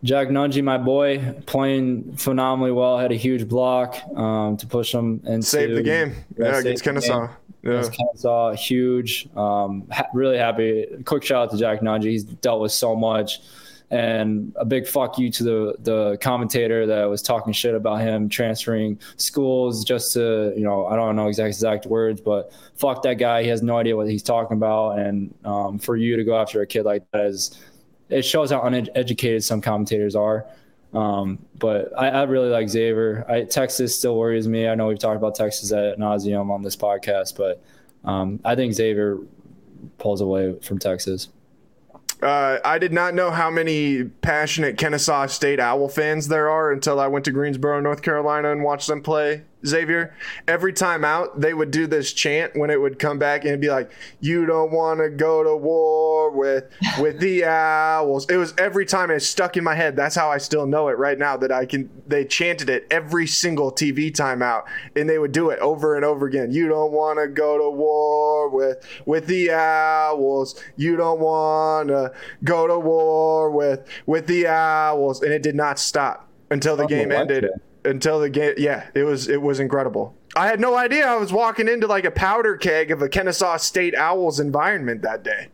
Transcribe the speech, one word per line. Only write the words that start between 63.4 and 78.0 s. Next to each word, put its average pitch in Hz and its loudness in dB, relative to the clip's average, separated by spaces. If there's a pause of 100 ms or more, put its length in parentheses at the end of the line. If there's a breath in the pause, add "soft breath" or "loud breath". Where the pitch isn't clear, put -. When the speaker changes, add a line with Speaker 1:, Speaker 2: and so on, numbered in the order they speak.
Speaker 2:
T 147 0
V 151 -2
timeout, 123 0 (320 loud breath)
and 151 0
they 160 4
would 143 0
do 160 4
it 139 -2
over 151 2
and 143 0
over 143 2
again. 131 0
"You 160 2
don't 156 2
wanna 151 2
go 147 2
to 147 4
war 151 2
with, 131 0 (200 loud breath)
with 156 0
the 175 2
Owls. 156 2 (160 loud breath)
You 165 0
don't 165 0
wanna 156 0 (320 loud breath)
go 165 2
to 170 2
war 160 2
with, 143 0 (200 loud breath)
with 156 0
the 175 2
Owls." 156 2
And 143 2
it 151 -2
did 147 0
not 143 0
stop - -2 (200)
until 143 0
the 147 0
Speaker 1:
Oh, - -2
Speaker 2:
game 147 0
Speaker 1:
what? 143 2
Speaker 2:
ended. 135 2 (360)
Until 143 2